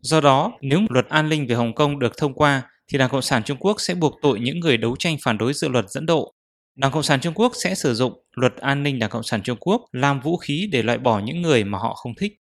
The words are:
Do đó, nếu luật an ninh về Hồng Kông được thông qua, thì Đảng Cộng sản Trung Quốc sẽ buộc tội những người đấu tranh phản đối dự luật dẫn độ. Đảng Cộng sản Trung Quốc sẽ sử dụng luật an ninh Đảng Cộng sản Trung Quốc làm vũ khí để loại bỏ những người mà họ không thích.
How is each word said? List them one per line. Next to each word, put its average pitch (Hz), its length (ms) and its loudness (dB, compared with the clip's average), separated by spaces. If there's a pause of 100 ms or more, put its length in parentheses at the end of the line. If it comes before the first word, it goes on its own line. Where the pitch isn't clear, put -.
Do 156 180 2
đó, 143 400 6
nếu 143 280 2
luật 123 200 2
an 156 200 2
ninh 151 180 0
về 117 80 2
Hồng 117 200 0
Kông 143 240 0
được 120 180 -2
thông 143 180 -2
qua, 143 280 2 (300)
thì 147 60 0
Đảng 131 120 4
Cộng 135 120 -2
sản 120 200 0
Trung 135 180 -6
Quốc 202 200 -2
sẽ 180 140 -4
buộc 160 280 0
tội 123 180 2
những 143 200 -4
người 156 160 2
đấu 117 200 -2
tranh 160 260 -2
phản 113 160 0
đối 117 140 0
dự 147 160 -4
luật 123 220 -2
dẫn 143 160 -6
độ. 160 260 0 (440)
Đảng 135 160 0
Cộng 156 100 0
sản 143 180 2
Trung 165 140 -4
Quốc 233 180 2 (100)
sẽ 185 120 -2
sử 139 200 0
dụng 117 180 0 (240)
luật 123 200 0
an 139 260 -2
ninh 139 160 -2
Đảng 110 120 -2
Cộng 117 120 -6
sản 110 200 -4
Trung 123 180 -4
Quốc 208 200 0 (120)
làm 139 280 0
vũ 156 160 -2
khí 170 360 -4
để 123 100 2
loại 117 160 0
bỏ 117 200 2
những 139 240 -4
người 139 220 2
mà 101 140 -4
họ 117 160 -4
không 120 200 -10
thích. 202 180 -6 (140)